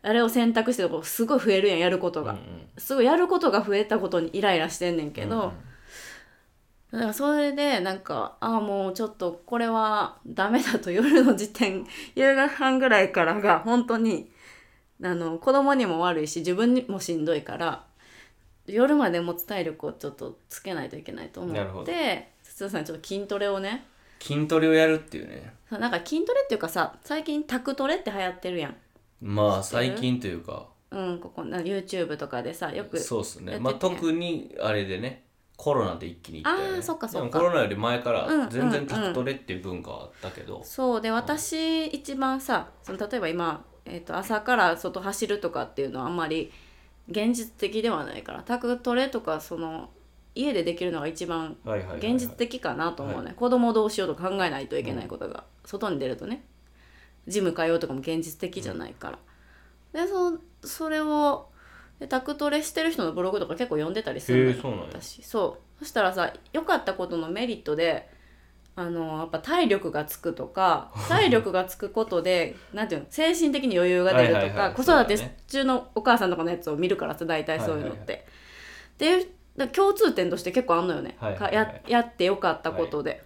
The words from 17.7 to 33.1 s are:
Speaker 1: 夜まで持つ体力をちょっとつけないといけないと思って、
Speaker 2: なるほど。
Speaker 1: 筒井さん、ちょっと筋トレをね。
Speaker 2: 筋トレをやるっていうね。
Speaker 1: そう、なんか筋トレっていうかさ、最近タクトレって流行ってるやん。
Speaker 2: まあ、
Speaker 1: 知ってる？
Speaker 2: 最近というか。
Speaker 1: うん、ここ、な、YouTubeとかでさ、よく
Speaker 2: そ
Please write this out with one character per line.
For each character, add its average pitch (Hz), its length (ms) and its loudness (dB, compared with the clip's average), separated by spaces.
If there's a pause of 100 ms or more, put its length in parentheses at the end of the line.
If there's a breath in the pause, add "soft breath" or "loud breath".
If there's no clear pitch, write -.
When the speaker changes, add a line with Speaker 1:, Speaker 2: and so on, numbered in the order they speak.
Speaker 1:
夜 254 280 6
ま 254 140 4
で 170 120 0
持 175 120 -2
つ - 120 -8
体 196 200 -4
力 156 220 -6
を - 60 -8
ち - 140 -10
ょ - 20 -4
っ 143 60 -12
と - 240 -12 (100)
つ - 100 -14
け 190 140 -10
な 147 100 -6
い - 60 -10
と - 80 -14
い 160 60 -16
け - 80 -14
な - 120 -12
い - 60 -14
と - 120 -14
思 180 80 -8
っ - 40 -6
て、 107 60 -2
Speaker 2:
な 101 60 -2
る 95 60 -8
ほ 92 120 -10
ど。 - 80 -6 (520)
Speaker 1:
筒 - 220 -12
井 196 40 -8
さ 190 120 -4
ん、 156 40 -6
ち 165 60 -10
ょ 160 40 -8
っ - 40 -14
と - 80 -18
筋 196 200 -4
ト 202 100 -4
レ 202 100 0
を 196 120 0
ね。 208 260 -6 (340 soft breath)
Speaker 2:
筋 147 280 -2
ト 160 120 4
レ 160 80 6
を 160 60 8
や 160 140 8
る 160 80 4
っ - 80 -4
て - 140 -12
い - 40 -8
う - 60 -14
ね。 - 260 -16 (160)
Speaker 1:
そ 214 80 -8
う、 - 20 -8
な 240 100 0
ん - 20 0
か 170 120 0
筋 320 220 -4
ト 480 80 0
レ 554 100 4
っ 554 40 -2
て 233 80 0
い - 20 -4
う - 20 -4
か 170 100 -4
さ、 - 340 -2
最 311 200 -4
近 302 200 -2
タ 254 160 -4
ク 269 160 -4
ト 269 120 0
レ 330 100 2
っ - 60 -4
て 208 80 -4
流 196 80 -8
行 185 100 -2
っ 180 100 -10
て 180 100 -6
る 180 100 -4
や 151 100 -6
ん。 - 60 -14 (460)
Speaker 2:
ま 101 380 2
あ、 - 20 -4
Speaker 1:
知 95 60 -8
っ - 40 -10
て 123 160 2
る？ - 20 -
Speaker 2:
最 - 120 -4
近 127 180 0
と 101 80 -6
い 90 60 -4
う 82 80 -8
か。 - 260 -12 (240)
Speaker 1:
う 196 100 -8
ん、 180 180 -6
こ 175 100 -16
こ、 165 140 -12
な、 - 160 -6
YouTube 180 580 -4
と 147 100 -8
か 123 140 -4
で 156 120 -8
さ、 165 180 -8
よ 104 140 -6
く - 140 -8
Speaker 2:
そ 113 200 -2